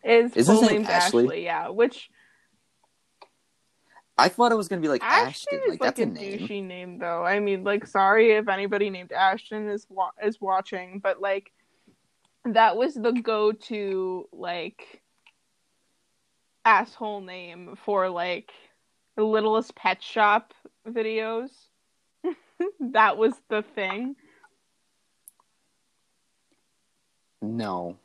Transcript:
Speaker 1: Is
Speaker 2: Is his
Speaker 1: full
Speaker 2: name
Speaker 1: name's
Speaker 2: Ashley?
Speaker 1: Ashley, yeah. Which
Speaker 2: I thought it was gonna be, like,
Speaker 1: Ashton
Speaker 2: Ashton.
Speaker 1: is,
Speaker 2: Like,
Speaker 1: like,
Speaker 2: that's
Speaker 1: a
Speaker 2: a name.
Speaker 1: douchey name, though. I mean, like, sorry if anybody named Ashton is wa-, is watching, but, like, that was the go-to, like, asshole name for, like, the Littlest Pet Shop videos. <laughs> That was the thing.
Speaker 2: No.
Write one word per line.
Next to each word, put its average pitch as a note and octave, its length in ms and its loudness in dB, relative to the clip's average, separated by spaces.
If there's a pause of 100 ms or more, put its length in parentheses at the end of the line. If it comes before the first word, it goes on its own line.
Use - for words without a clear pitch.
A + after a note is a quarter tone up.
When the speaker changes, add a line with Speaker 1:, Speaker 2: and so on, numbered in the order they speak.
Speaker 1:
Is A#3 320 4
Speaker 2:
Is - 100 6
his - 0 -
Speaker 1:
full A3 160 8
Speaker 2:
name A3 80 6 (120)
Speaker 1:
name's G3 60 -4
Speaker 2:
Ashley? F3+ 360 4
Speaker 1:
Ashley, E3+ 200 -2
yeah. E3 240 -6
Which A3 420 0 (2000)
Speaker 2:
I D3 120 6
thought A#3+ 240 2
it - 20 4
was G3+ 140 -2
gonna F3+ 140 -4
be, D#3 60 0
like, C3 140 0
Speaker 1:
Ashton F4 260 2
Speaker 2:
Ashton. C#5+ 360 -8
Speaker 1:
is, A#4 60 2
Speaker 2:
Like, - 100 -8
Speaker 1:
like, B3+ 160 -2
Speaker 2:
that's - 20 -8
Speaker 1:
a A#3 60 0
Speaker 2:
a - 20 -2
name. G3 320 -10
Speaker 1:
douchey G3+ 260 -8
name, F3+ 340 -14
though. E3+ 260 -4
I G3 160 2
mean, G3 240 -2
like, G3+ 220 -2
sorry G#3+ 460 4
if G#3+ 160 2
anybody G3+ 400 -2
named F3+ 240 -12
Ashton G#3 560 -2
is G#3 220 -8
wa-, F#3+ 220 -4 (100)
is G#3+ 180 -4
watching, F#3+ 600 -4
but, F#3+ 200 -2
like, G3 320 -4 (920)
that A3 320 4
was C4+ 180 -2
the A#3 180 -2
go-to, G#3+ 1200 -4
like, F3 720 -12 (1600)
asshole G#3+ 580 2
name F3+ 520 -16 (100)
for, F#3+ 260 0
like, F3 420 -6 (640)
the G#3+ 80 0
Littlest A3 500 0
Pet F#3 280 -4
Shop G#3+ 520 0 (320)
videos. A3+ 640 -4 (720)
<laughs> E4+ 140 -6 (420)
That A3 380 2
was A3 160 2 (160)
the G#3+ 140 -4
thing. G#3+ 540 -8 (3250)
Speaker 2:
No. G2 640 -6